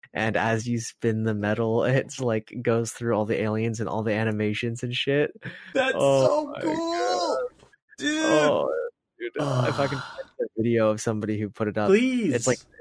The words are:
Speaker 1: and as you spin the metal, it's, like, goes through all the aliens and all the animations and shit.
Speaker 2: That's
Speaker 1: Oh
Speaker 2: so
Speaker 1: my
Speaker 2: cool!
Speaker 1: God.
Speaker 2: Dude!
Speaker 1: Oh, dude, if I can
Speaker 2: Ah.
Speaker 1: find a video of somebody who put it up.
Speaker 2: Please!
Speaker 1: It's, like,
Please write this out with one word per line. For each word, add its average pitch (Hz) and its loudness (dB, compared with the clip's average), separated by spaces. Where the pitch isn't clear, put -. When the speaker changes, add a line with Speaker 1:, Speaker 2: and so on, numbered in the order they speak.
Speaker 1:
and 110 0
as 110 0
you 120 -2
spin 113 -2
the 110 0
metal, 107 0
it's, 131 0
like, 113 -2
goes 117 0
through 117 -2
all 107 2
the 107 0
aliens 110 -2
and 101 -4
all 101 -2
the 107 0
animations 110 -2
and 123 -4
shit. 139 0
Speaker 2:
That's 262 0
Speaker 1:
Oh 139 4
Speaker 2:
so 302 0
Speaker 1:
my - -10
Speaker 2:
cool! - -2
Speaker 1:
God. 359 -2
Speaker 2:
Dude! 311 -2
Speaker 1:
Oh, 143 4
dude, 117 -8
if 139 0
I 139 2
can 135 -4
Speaker 2:
Ah. - -12
Speaker 1:
find - -6
a - -4
video 113 4
of 107 -2
somebody 107 -2
who 104 -4
put 107 -4
it 101 -4
up. 107 2
Speaker 2:
Please! 226 2
Speaker 1:
It's, 120 -2
like, 123 2